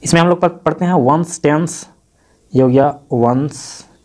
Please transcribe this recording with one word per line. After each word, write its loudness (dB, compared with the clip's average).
इसमें 2
हम 2
लोग 0
पढ़-, 0
पढ़ते -4
हैं 0
once, 0
tens, -2
ये 2
हो 4
गया 2
once -4